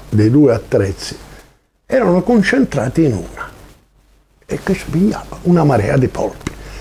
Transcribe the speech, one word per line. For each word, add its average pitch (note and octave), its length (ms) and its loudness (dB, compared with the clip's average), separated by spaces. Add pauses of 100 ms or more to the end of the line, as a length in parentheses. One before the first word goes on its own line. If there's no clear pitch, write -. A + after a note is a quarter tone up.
dei G#2+ 220 2
due C3+ 240 4
attrezzi, - 640 -2 (680)
erano F#3 360 2
concentrati F#3+ 840 0
in B2+ 80 2
una. - 360 -10 (960)
E - 180 -8
che F#3+ 120 0
spigliava - 680 -4
una F3 200 4
marea C3+ 340 2
di B2 100 2
polpi. - 440 -6 (300)